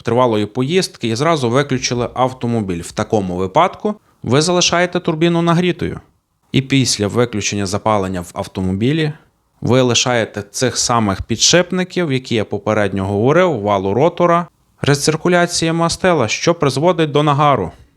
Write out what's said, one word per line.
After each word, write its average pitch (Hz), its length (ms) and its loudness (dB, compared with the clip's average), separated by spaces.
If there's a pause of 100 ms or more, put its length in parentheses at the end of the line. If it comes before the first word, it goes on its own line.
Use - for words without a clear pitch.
тривалої 113 440 2
поїздки 135 600 -2
і 113 80 -2
зразу 143 340 0
виключили 123 640 0
автомобіль. 117 680 -2
В - 100 -14
такому 98 440 -2
випадку 170 600 0 (280)
ви 135 180 2
залишаєте 175 580 0
турбіну 170 420 0
нагрітою. 170 580 0 (520)
І 135 100 2
після 135 460 0
виключення 104 580 -2
запалення 95 560 -2
в 87 120 -14
автомобілі 110 800 -2 (480)
ви 120 200 4
лишаєте 117 680 0
цих - 260 -2
самих 110 440 0
підшипників, 180 880 0
які 131 240 -2
я 104 100 0
попередньо 101 600 -2
говорив, 127 560 2
валу 98 320 0
ротора, 170 540 2 (340)
рециркуляції 165 880 0
мастила, 165 560 0
що - 280 0
призводить 156 560 0
до 147 120 2
нагару. 139 480 2 (260)